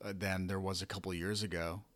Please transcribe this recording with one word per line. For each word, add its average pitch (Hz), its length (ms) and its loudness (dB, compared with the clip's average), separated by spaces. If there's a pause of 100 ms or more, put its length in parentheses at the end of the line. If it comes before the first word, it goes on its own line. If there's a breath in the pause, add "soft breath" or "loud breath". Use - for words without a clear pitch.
uh, 101 140 -4
than 95 300 2
there 95 140 0
was 95 200 0
a 98 60 -4
couple 95 240 -2
of 87 60 2
years 104 260 2
ago 87 400 0 (120)